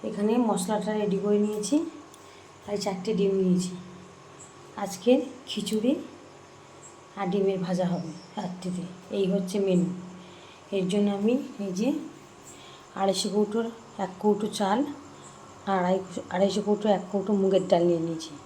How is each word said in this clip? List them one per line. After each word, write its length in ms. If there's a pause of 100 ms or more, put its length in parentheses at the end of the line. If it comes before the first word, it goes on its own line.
এখানে 240 (160)
মশলাটা 520
রেডি 240
করে 220
নিয়েছি, 300 (880)
তাই 220
চারটে 340
ডিম 220
নিয়েছি। 320 (1080)
আজকে 280 (380)
খিচুড়ি 420 (1300)
আর 120
ডিমের 340
ভাজা 280
হবে 180 (260)
রাত্রিতে, 460 (340)
এই 160
হচ্ছে 220 (100)
মেনু। 220 (920)
এর 140
জন্য 160 (120)
আমি 140 (320)
এই 140
যে 100 (1120)
আড়াইশো 340
কৌটোর 300 (380)
এক 80 (100)
কৌটো 260 (120)
চাল 200 (920)
আর 100
আড়াই, 180 (360)
আড়াইশো 340
কৌটো 200 (100)
এক 140
কৌটো 200 (100)
মুগের 300
ডাল 180
নিয়ে 180
নিয়েছি। 240 (140)